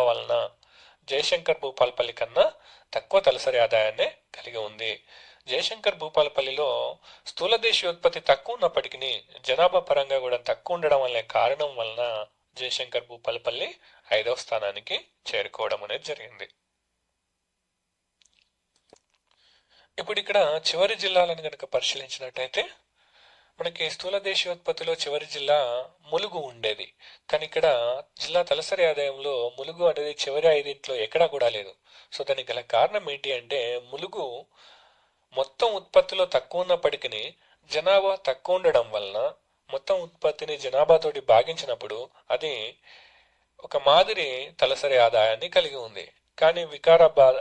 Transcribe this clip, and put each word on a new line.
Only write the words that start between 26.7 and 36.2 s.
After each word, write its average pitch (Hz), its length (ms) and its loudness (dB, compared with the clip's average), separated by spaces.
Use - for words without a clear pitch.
కానీ 156 200 -2
ఇక్కడ 160 160 0
జిల్లా 175 280 0
తలసరి 160 420 0
ఆదాయంలో 139 420 -4
ములుగు 165 340 -8
అనేది 147 220 -4
చివరి 147 240 0
ఐదింట్లో 139 360 -6
ఎక్కడా 160 280 2
కూడా 127 220 0
లేదు. 98 180 -10
So 143 160 -10
దానికి 135 220 -4
గల 117 100 -4
కారణం 185 380 2
ఏంటి 139 160 -8
అంటే 123 200 -6
ములుగు 170 340 -10
మొత్తం 135 320 0
ఉత్పత్తిలో 185 460 2